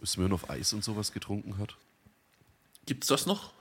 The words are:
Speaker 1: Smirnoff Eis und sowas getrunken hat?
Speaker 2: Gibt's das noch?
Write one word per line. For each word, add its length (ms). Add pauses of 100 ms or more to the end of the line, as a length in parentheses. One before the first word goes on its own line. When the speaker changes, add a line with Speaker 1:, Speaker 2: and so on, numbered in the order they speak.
Speaker 1:
Smirnoff 440
Eis 240
und 100
sowas 280
getrunken 460
hat? 180 (1080)
Speaker 2:
Gibt's 220
das 180
noch? 360